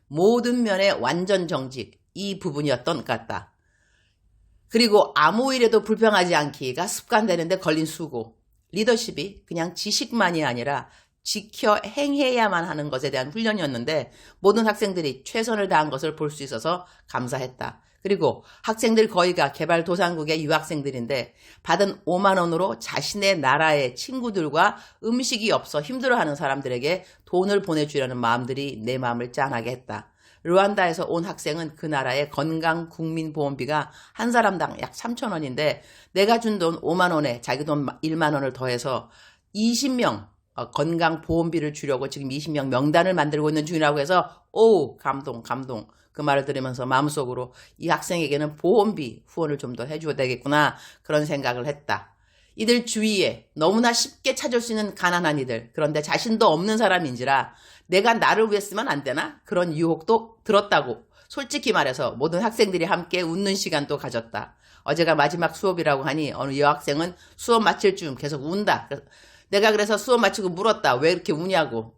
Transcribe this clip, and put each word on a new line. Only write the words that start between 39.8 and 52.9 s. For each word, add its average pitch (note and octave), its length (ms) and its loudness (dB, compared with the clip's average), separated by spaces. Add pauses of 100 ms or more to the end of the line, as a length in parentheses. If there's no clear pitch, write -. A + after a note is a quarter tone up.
명, B2 320 0 (260)
어, A#2+ 160 -10
건강보험비를 D#3+ 1040 0
주려고 C3+ 340 -4
지금 C3+ 220 -8
이십 D3 220 -8
명 C#3 160 -2
명단을 D3+ 440 4
만들고 D3+ 380 2
있는 D3+ 160 0
중이라고 D#3 320 2
해서 E3+ 540 0
"오, G3+ 440 4
감동, C3+ 460 -8
감동." B2+ 460 -8 (220)
그 - 120 -10
말을 C#3 240 2
들으면서 C3 380 -4
마음속으로 C3 680 -2 (260)
"이 D#3+ 100 -6
학생에게는 D3+ 680 -2
보험비 F3+ 720 0
후원을 D3 280 -4
좀 B2+ 200 -10
더 A2+ 80 -8
해줘야 D#3 320 -6
되겠구나." C#3 600 0 (280)
그런 D3+ 220 0
생각을 C3 400 -4
했다. - 500 -6 (400)
이들 A#3 300 2
주위에 G#3 680 -2